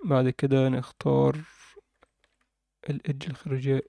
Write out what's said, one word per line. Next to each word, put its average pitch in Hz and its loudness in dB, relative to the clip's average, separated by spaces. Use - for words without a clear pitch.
بعد 131 2
كده 135 2
نختار 135 0
الإدج 143 -6
الخارجية 135 -2